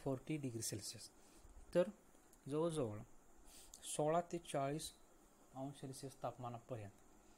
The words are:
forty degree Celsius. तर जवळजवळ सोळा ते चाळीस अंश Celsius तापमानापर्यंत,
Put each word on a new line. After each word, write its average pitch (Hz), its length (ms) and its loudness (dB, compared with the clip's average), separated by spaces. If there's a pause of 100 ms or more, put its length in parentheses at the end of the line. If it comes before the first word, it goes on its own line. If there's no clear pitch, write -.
forty 135 300 2
degree 120 360 0
Celsius. - 380 -6 (640)
तर 175 80 10 (680)
जवळजवळ 151 500 2 (840)
सोळा 156 380 6
ते 170 160 0
चाळीस 147 560 0 (640)
अंश 139 260 -6
Celsius 135 420 -6
तापमानापर्यंत, 120 680 -4 (460)